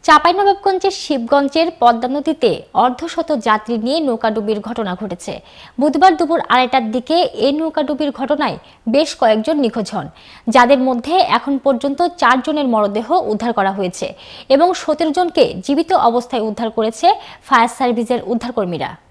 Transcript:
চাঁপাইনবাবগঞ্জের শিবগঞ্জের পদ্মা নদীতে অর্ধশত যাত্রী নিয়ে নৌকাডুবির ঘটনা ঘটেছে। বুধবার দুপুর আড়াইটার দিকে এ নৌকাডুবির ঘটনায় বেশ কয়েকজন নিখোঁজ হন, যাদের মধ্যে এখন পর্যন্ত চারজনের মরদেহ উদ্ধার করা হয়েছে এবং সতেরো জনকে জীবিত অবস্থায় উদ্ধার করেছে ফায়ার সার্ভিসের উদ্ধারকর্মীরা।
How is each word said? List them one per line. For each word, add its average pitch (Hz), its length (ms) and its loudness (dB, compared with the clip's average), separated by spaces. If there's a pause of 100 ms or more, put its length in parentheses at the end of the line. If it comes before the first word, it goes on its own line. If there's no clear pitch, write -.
চাঁপাইনবাবগঞ্জের 381 960 0
শিবগঞ্জের 285 640 0 (140)
পদ্মা 240 340 2
নদীতে 285 360 0 (320)
অর্ধশত 320 460 -4 (180)
যাত্রী 214 280 0 (100)
নিয়ে 285 220 -2
নৌকাডুবির 220 600 -2
ঘটনা 220 240 -6 (100)
ঘটেছে। 185 320 -10 (480)
বুধবার 311 380 6
দুপুর 330 200 0 (140)
আড়াইটার 254 320 2 (100)
দিকে 254 220 0 (280)
এ - 20 4 (120)
নৌকাডুবির 302 600 -2
ঘটনায় 269 380 -2 (360)
বেশ 302 160 2 (120)
কয়েকজন 220 420 2
নিখোঁজ 220 320 -2
হন, 165 120 -6 (480)
যাদের 254 320 6
মধ্যে 254 280 -2 (200)
এখন 277 180 -2 (120)
পর্যন্ত 277 340 0 (220)
চারজনের 269 520 2
মরদেহ 214 340 0 (240)
উদ্ধার 226 260 -2
করা 196 200 2
হয়েছে 185 300 -4 (480)
এবং 320 120 6 (140)
সতেরো 311 360 0
জনকে 339 260 2 (220)
জীবিত 311 260 0 (180)
অবস্থায় 240 400 -2
উদ্ধার 226 280 -4
করেছে 226 300 0 (400)
ফায়ার 240 300 4
সার্ভিসের 240 420 0 (120)
উদ্ধারকর্মীরা। 196 580 -4 (220)